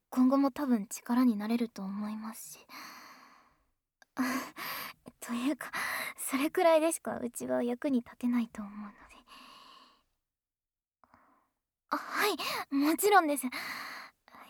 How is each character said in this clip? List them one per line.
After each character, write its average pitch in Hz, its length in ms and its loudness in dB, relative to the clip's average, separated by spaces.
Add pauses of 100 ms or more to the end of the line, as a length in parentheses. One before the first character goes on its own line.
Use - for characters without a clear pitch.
今 254 200 4
後 277 100 6
も 277 140 4
多 294 140 -4
分 226 200 2
力 - 380 0
に 233 120 4
な 208 120 -4
れ 233 100 2
る 233 100 -2
と 196 140 -12
思 202 260 -6
い 214 80 -8
ま 220 180 -10
す - 180 -16
し。 - 140 -20 (1500)
<laughs> 254 400 -2 (640)
と 240 120 -10
い 247 180 0
う 285 60 0
か、 - 160 -10 (440)
そ - 200 -4
れ 277 120 2
く 370 140 2
ら 330 140 8
い 311 40 6
で 320 120 2
し - 80 -4
か 220 160 -6
う 240 140 -4
ち 247 180 -8
は 254 160 0
役 247 260 -2
に 247 120 2
立 - 160 -16
て 247 100 -2
な 240 120 2
い 226 80 -2
と - 140 -12
思 202 80 -12
う - 20 -16 (140)
の - 60 -16
で。 - 40 -20 (3000)
あ、 294 60 -2
は - 320 -2
い、 359 100 -2 (360)
も 294 220 4
ち 403 140 4
ろ 392 100 8
ん 320 60 4
で 294 100 2
す。 262 100 -4 (1040)